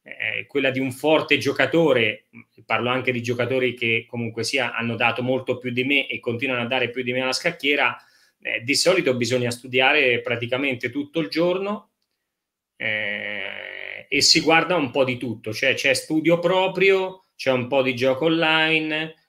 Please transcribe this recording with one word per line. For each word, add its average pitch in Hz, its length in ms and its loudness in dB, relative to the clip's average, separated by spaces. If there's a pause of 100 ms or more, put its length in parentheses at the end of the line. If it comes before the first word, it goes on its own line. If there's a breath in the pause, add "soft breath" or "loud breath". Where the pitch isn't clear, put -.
eh, 110 420 -8
quella 135 240 0
di 127 80 -4
un 131 140 -2
forte 151 460 2
giocatore, 131 880 2 (380)
parlo 117 260 0
anche 127 200 0
di 120 120 -2
giocatori 123 520 0
che 113 320 -2
comunque 117 380 -6
sia 123 280 -2
hanno 113 220 -4
dato 117 300 0
molto 127 340 -2
più 123 140 -6
di 123 100 -2
me 139 240 0
e 110 140 -10
continuano 123 420 -4
a 117 40 -4
dare 123 240 -2
più 127 120 -6
di 123 100 -4
me 127 100 -2
alla 131 100 -2
scacchiera, 139 640 0 (440 loud breath)
eh, 113 220 -6
di 127 140 -2
solito 165 400 2
bisogna 120 340 0
studiare 127 680 2
praticamente 123 720 -4
tutto 143 280 -6
il 151 100 -2
giorno, 190 640 -2 (840)
eh, 101 1300 -8
e 143 120 2
si 156 200 4
guarda 160 360 4
un 139 160 0
po' 143 100 2
di 123 140 0
tutto, 113 360 -8
cioè 127 220 0
c'è 139 200 0
studio 156 440 2
proprio, 185 840 2 (100)
c'è - 160 -2
un 123 160 0
po' 135 160 2
di 127 140 0
gioco 131 300 0
online 160 880 0 (140 soft breath)